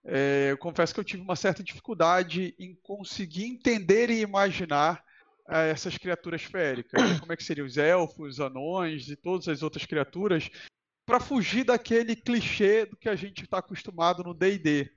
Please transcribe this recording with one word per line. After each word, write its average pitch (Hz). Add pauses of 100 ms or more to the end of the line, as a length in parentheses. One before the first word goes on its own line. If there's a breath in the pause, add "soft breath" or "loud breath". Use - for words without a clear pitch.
é, 139
eu 139
confesso 170
que -
eu -
tive 180
uma 185
certa 190
dificuldade 175
em 185
conseguir 196
entender 233
e 226
imaginar, 175 (440 soft breath)
é, 160
essas 165
criaturas 170
feéricas, 139
né? 180
Como 165
é -
que -
seriam 143
os 123
elfos, 156
os 139
anões 147
e 143
todas 180
as 143
outras 151
criaturas, 165 (560 loud breath)
pra 240
fugir 226
daquele 233
clichê 220
do -
que -
a 202
gente 185
tá 190
acostumado 175
no 175
D 185
e 196
D. 147